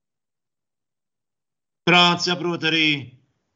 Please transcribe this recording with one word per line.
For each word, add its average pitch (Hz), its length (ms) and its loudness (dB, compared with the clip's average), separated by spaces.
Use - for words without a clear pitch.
Prāts 175 420 2
saprot 170 400 -6
arī 151 480 -2